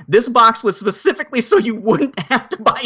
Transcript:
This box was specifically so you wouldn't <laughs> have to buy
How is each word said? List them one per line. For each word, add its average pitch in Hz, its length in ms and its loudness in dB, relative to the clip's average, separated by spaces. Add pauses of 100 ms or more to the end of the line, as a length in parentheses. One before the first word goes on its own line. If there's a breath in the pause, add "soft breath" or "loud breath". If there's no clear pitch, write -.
This 220 200 2
box 226 360 4
was 196 140 -2
specifically - 640 -2
so 392 160 2
you 226 160 0
wouldn't 247 440 -2
<laughs> - 120 -10
have - 200 -2
to 370 120 -10
buy 247 240 0